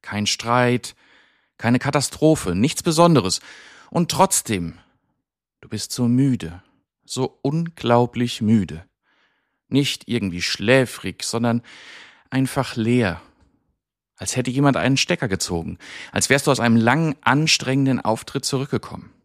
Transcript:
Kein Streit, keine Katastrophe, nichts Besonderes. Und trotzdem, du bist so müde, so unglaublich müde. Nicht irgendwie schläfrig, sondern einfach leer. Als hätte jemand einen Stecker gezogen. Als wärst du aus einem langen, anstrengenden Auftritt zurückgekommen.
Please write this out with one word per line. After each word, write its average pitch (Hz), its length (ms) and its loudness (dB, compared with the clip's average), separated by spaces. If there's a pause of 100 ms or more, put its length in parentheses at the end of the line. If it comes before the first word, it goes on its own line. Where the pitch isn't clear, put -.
Kein 104 240 -4
Streit, 123 680 0 (600)
keine 120 200 2
Katastrophe, 139 800 0
nichts 110 260 0
Besonderes. 156 580 4 (500)
Und 170 200 -2
trotzdem, 104 720 0 (800)
du - 80 -20
bist - 240 -8
so 123 160 0
müde, 120 520 0 (440)
so - 360 -6
unglaublich 120 1000 0
müde. 98 420 0 (840)
Nicht - 400 -2
irgendwie 98 340 -4
schläfrig, 110 800 0
sondern 117 400 -2 (680)
einfach 131 440 -2
leer. 113 480 0 (920)
Als - 180 -8
hätte 127 160 -2
jemand 139 260 2
einen 120 200 2
Stecker 165 320 -2
gezogen. 87 500 -4 (320)
Als - 200 -2
wärst 139 180 2
du - 20 4
aus 123 80 2
einem 117 180 4
langen, 139 440 2
anstrengenden 135 800 2
Auftritt - 440 -4
zurückgekommen. - 680 -6 (120)